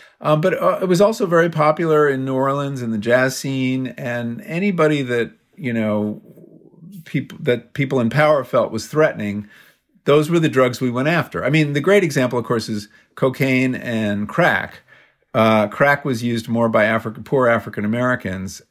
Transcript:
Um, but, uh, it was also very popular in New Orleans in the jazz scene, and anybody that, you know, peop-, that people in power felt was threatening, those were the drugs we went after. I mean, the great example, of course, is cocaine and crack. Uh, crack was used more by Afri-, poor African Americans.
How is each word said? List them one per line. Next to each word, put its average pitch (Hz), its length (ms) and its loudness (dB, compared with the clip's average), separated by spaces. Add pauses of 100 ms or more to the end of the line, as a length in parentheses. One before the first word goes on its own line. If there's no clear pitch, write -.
(220)
Um, 151 200 0
but, 175 200 0
uh, 180 180 2
it 190 60 -2
was 180 160 4
also 220 240 2
very 170 240 2
popular 156 580 2
in 135 160 0
New 135 120 -4
Orleans 139 480 -2
in 113 80 -4
the 110 80 -2
jazz 127 360 2
scene, 131 520 -4 (100)
and 120 480 -6
anybody 160 560 0
that, 120 300 -2 (240)
you 123 180 -6
know, 107 480 -2 (840)
peop-, - 280 -6 (100)
that 120 300 -2
people 135 260 -2
in 113 120 0
power 147 320 2
felt 117 280 -2
was 110 140 -8
threatening, 104 640 -2 (560)
those 147 240 4
were 170 100 2
the 165 100 2
drugs 127 300 2
we 127 120 -2
went 127 160 -2
after. 147 360 -2
I 123 60 0
mean, 151 240 2
the 147 80 0
great 196 220 4
example, 131 340 0
of 117 80 -4
course, 113 240 -2
is 104 200 -6 (260)
cocaine 131 580 0
and 107 560 -4
crack. - 520 0 (500)
Uh, 110 360 4
crack 143 360 2
was 120 200 -4
used 117 260 -4
more 117 200 2
by 110 160 4
Afri-, 110 380 -2
poor 131 240 2
African 110 380 -2
Americans. 110 840 -4